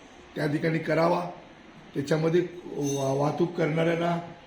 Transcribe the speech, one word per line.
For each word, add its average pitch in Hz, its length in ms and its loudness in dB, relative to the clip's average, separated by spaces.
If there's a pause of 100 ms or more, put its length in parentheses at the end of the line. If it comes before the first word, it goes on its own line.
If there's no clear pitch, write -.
(360)
त्या 151 120 -2
ठिकाणी 156 320 0
करावा. 170 500 2 (640)
त्याच्यामध्ये 160 540 2 (180)
वा-, 139 520 -2
वाहतूक 151 380 0
करणाऱ्यांना 165 640 0 (280)